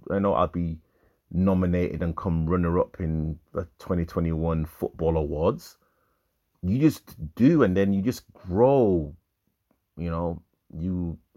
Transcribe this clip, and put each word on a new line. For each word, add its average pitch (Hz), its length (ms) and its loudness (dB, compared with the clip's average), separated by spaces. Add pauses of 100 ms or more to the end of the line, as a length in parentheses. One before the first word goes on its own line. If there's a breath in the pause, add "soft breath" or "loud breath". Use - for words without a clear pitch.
(100)
I 98 80 0
know 98 160 2
I'd 87 180 0
be 82 280 -4 (500)
nominated 90 720 0
and 85 140 -4
come 82 300 -2
runner-up 87 520 0
in 78 400 -4 (140)
the 85 160 -6 (100)
twenty 87 260 -2
twenty-one 82 600 -2
Football - 520 -2
Awards. 78 600 -2 (840)
You 98 200 0
just - 560 -2
do, 143 260 6
and 92 140 4
then 98 160 2
you 98 100 0
just - 300 -6
grow, 95 840 2 (840)
you 85 140 -6
know, 85 320 -4 (340)
you, 87 400 -4 (200)